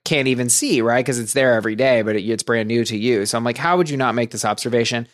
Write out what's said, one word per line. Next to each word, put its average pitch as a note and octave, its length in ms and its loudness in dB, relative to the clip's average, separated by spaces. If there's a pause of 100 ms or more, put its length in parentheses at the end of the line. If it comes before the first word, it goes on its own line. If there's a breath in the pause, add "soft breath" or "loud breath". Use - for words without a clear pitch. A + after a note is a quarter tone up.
can't C#3 240 0
even B2 200 0
see, F3+ 320 2
right? A#2+ 240 2
'Cause B2 140 -2
it's A2+ 140 -6
there C3 220 4
every A2 200 0
day, B2 280 2
but G#2+ 120 -2
it, G#2 80 -2
it's A2 220 -4
brand A2+ 240 0
new A#2 160 0
to A2 120 -4
you. G#2+ 300 0
So A#2+ 100 -4
I'm A#2 60 -2
like, A#2+ 160 -4
"How E3+ 200 0
would E3+ 120 0
you C#3+ 60 -4
not B2+ 180 0
make A#2 160 -2
this - 140 -8
observation?" A#2 680 -2